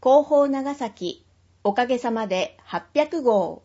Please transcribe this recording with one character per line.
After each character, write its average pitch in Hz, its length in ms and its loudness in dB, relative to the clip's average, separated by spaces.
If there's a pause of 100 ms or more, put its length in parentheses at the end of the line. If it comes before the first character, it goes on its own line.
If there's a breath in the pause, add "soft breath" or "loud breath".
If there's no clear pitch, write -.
広 285 260 4
報 285 200 4
長 269 260 -4
崎、 220 500 -10 (400)
お 202 120 0
か 247 100 0
げ 247 140 -2
さ 240 100 -4
ま 226 160 -4
で 185 380 -4
八 - 200 -8 (120)
百 302 260 0
号。 196 440 0